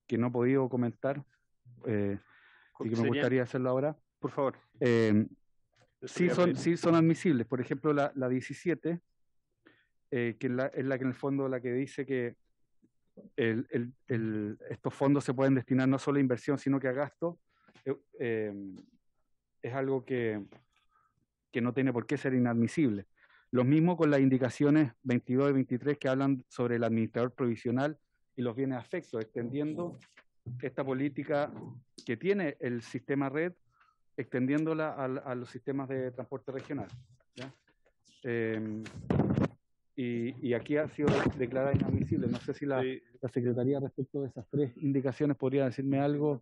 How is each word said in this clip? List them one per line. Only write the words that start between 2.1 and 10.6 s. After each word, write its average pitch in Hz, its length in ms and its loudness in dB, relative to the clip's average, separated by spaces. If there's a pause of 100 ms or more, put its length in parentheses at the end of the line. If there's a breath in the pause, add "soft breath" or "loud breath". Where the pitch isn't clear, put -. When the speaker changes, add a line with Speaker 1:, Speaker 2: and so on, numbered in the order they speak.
Speaker 1:
y 135 40 -8
que 117 80 -2
me 117 40 -2
Speaker 2:
Sería 117 160 2
Speaker 1:
gustaría 127 320 2
hacerlo 127 280 -2
ahora, 139 260 0 (220)
Speaker 2:
Por 135 120 -6
favor. 135 240 -2 (240)
Speaker 1:
eh, 113 480 4 (760)
sí 196 40 -10 (220)
Speaker 2:
Sería 165 60 2
Speaker 1:
son, 180 100 4
Speaker 2:
bien. 175 120 2
Speaker 1:
sí 170 200 0
son 165 180 2
admisibles. 160 500 4
Por 123 140 -2
ejemplo, 147 320 -2
la, 143 240 2
la 127 140 -2
diecisiete, 151 720 -2 (1120 soft breath)
eh, 120 280 0
que 135 80 -2
es 123 60 0
la, 127 140 0